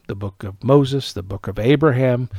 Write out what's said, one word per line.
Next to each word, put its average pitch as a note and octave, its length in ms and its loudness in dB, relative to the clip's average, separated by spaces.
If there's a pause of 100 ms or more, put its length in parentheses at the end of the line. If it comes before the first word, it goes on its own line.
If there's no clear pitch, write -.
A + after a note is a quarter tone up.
the - 100 -8
Book G2+ 260 -10
of G2 200 -12
Moses, C3+ 500 2
the G2 100 -8
Book F#2+ 240 -10
of G2 120 -8
Abraham, B2+ 680 2 (100)